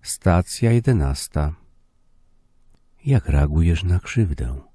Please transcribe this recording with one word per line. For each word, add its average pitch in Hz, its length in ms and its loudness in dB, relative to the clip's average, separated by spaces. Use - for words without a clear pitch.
Stacja - 680 0
jedenasta. 80 840 0
Jak 135 240 0
reagujesz 78 540 2
na 90 160 0
krzywdę? 67 600 -4